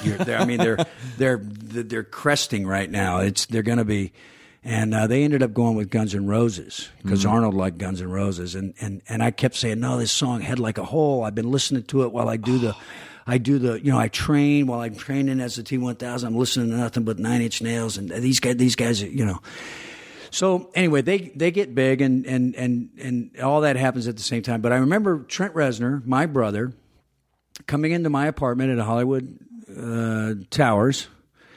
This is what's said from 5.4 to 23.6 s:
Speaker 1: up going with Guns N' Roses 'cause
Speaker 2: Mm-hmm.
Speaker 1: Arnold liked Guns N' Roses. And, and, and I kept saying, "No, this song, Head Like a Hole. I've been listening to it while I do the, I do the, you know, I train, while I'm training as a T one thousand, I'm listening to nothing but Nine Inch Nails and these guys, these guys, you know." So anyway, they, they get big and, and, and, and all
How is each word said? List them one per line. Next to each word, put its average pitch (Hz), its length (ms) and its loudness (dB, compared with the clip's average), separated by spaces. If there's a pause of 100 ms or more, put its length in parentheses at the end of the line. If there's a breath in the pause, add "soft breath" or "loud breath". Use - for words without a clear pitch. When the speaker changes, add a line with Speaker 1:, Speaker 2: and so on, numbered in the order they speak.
Speaker 1:
up 110 100 0
going 117 220 2
with 104 160 -2
Guns 107 240 0
N' 98 100 -2
Roses 104 640 0 (180)
'cause 98 120 4
Speaker 2:
Mm-hmm. 101 160 2
Speaker 1:
Arnold 110 180 4
liked 92 240 0
Guns 92 240 -6
N' 90 80 -8
Roses. 92 460 -2
And, 98 260 -6
and, 101 260 -8
and 113 140 -4
I 117 80 2
kept - 260 0
saying, 113 240 -2
"No, 127 200 -2
this 113 120 -2
song, 123 300 0
Head 123 160 -4
Like 110 220 -2
a 92 60 -6
Hole. 139 380 0
I've 104 120 -4
been 117 160 -2
listening 135 320 0
to 135 180 0
it 120 100 0
while 117 180 0
I 113 80 -2
do 123 200 0
the, 113 180 0 (520 loud breath)
I 123 100 2
do 131 220 2
the, 120 200 0
you 139 120 2
know, 131 80 4
I 113 80 2
train, 143 580 2
while 120 140 -2
I'm 113 160 -8
training 135 440 -2
as 120 200 -6
a 113 40 -10
T 131 140 -4
one 123 200 -2
thousand, 123 320 -6
I'm 113 60 -2
listening 120 360 2
to 113 60 -2
nothing 120 260 0
but 107 160 -2
Nine 117 240 2
Inch 113 180 -4
Nails 113 360 -2
and 98 120 -8
these 123 300 2
guys, 123 180 2
these 123 180 4
guys, 117 280 0
you 113 220 -2
know." 95 140 -2 (920 loud breath)
So 185 420 0
anyway, 165 300 4
they, 180 320 0
they 165 160 2
get 165 240 -2
big 131 260 4
and, 131 240 2
and, 127 300 0
and, 123 340 -2 (100)
and 123 400 -6
all 143 220 2